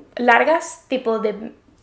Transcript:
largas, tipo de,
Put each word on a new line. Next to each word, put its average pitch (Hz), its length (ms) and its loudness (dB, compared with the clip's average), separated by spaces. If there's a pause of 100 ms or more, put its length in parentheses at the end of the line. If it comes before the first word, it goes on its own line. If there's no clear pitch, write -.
(160)
largas, 247 720 2
tipo 226 300 -2
de, 208 340 -6 (300)